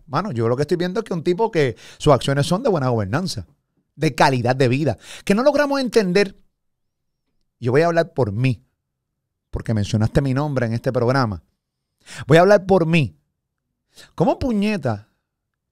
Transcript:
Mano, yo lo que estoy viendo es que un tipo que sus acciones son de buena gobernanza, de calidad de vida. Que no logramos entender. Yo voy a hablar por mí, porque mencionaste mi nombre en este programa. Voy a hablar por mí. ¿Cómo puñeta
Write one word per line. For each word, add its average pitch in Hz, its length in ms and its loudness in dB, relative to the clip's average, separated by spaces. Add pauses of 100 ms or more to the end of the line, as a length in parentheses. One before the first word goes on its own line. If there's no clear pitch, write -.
Mano, 170 240 -4
yo 113 160 -2
lo 123 80 2
que 139 60 0
estoy 175 140 0
viendo 180 220 -4
es 214 60 -4
que - 100 -8
un 165 80 -4
tipo 180 300 -2
que 139 240 0 (220)
sus 147 140 4
acciones 139 360 0
son 190 160 -2
de 262 60 0
buena 139 180 0
gobernanza, 113 580 -4 (480)
de 151 220 -4
calidad 131 400 2
de 135 100 2
vida. 131 320 0 (260)
Que 202 120 2
no 247 80 0
logramos 277 360 2
entender. 202 540 0 (1300)
Yo 120 100 -2
voy 139 120 4
a 170 40 4
hablar 165 260 0
por 107 200 0
mí, 123 320 -2 (880)
porque - 220 -6
mencionaste 107 460 0
mi 135 140 -2
nombre 135 320 -2
en 113 60 -4
este 117 200 -4
programa. 120 520 0 (840)
Voy 160 120 6
a - 20 8
hablar 196 260 4
por 185 180 2
mí. 156 320 0 (1000)
¿Cómo 320 240 0
puñeta 202 680 -4 (640)